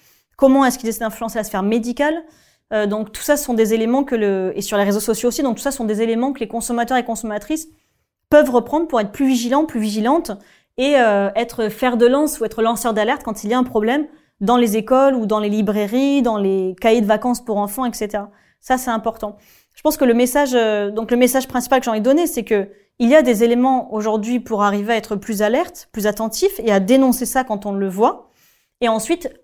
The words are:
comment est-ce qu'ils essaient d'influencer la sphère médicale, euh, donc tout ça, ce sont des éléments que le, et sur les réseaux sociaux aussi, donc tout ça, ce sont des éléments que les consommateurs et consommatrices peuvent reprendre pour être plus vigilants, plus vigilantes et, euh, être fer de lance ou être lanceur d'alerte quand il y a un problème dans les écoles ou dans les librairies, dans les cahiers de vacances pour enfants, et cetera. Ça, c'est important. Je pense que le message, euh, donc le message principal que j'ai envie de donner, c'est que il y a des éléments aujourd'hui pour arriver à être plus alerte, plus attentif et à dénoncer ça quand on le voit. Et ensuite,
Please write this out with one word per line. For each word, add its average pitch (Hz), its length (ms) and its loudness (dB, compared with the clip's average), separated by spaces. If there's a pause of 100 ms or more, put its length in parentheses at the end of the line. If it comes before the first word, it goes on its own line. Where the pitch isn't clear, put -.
(360)
comment 269 300 6
est-ce 247 140 0
qu'ils 220 100 -4
essaient 220 120 -6
d'influencer 220 360 -6
la 214 60 -4
sphère 202 200 -4
médicale, 240 600 -2 (480)
euh, 214 140 0
donc 214 260 -4
tout - 100 -14
ça, 294 140 2
ce 285 80 -4
sont 240 120 -2
des 220 180 2
éléments 233 300 2
que 269 120 -4
le, 196 400 0
et 196 60 -6
sur 208 160 -4
les 202 60 4
réseaux 202 160 2
sociaux 220 300 -2
aussi, 277 120 -4
donc 254 140 0
tout - 60 -14
ça, 277 100 -2
ce 269 60 -8
sont 233 80 -6
des 214 160 -2
éléments 233 320 0
que 269 60 -10
les 226 80 -6
consommateurs 233 500 -4
et 240 60 0
consommatrices 226 640 -6 (600)
peuvent 294 220 6
reprendre 277 360 0
pour 254 140 0
être 202 100 -4
plus 277 140 -2
vigilants, 262 400 0
plus 254 140 -6
vigilantes 220 520 0 (460)
et, 277 200 0
euh, 202 380 2
être 226 340 -4
fer 240 280 -2
de 233 80 4
lance 277 340 2
ou 226 60 -2
être 214 160 -4
lanceur 226 320 0
d'alerte 214 300 -2
quand - 200 -8
il 208 60 -4
y 233 40 0
a 254 40 2
un 254 60 2
problème 247 420 0 (340)
dans 220 160 2
les 226 220 2
écoles 262 380 2
ou 226 100 -2
dans 214 140 0
les 208 100 -2
librairies, 214 720 0
dans 226 160 0
les 190 420 0
cahiers 233 220 4
de 202 60 0
vacances 226 360 0
pour 208 140 -4
enfants, 202 280 -4
et 233 80 -4
cetera. 202 360 -6 (320)
Ça, 254 160 0
c'est 254 140 -6
important. 220 460 -6 (360)
Je - 80 -20
pense 311 160 0
que 285 80 2
le 233 80 4
message, 254 400 2
euh, 214 380 0
donc 220 180 -6
le 240 80 2
message 254 300 2
principal 254 320 0
que 254 60 -6
j'ai 240 60 -2
envie 214 100 -2
de 202 40 -2
donner, 294 220 2
c'est 247 160 -6
que 202 260 0 (300)
il 233 100 2
y 277 60 6
a 311 60 8
des 233 220 2
éléments 247 500 2
aujourd'hui 220 460 -2
pour 208 220 -4
arriver 202 320 0
à 226 40 2
être 214 180 -6
plus 202 260 -4
alerte, 247 500 -2
plus 208 140 -6
attentif 220 540 -2
et 226 120 0
à 196 80 4
dénoncer 247 460 4
ça 262 180 -2
quand 208 220 -6
on 202 60 -6
le 196 160 -4
voit. 214 420 -2 (520)
Et 240 80 0
ensuite, 226 400 -2 (140)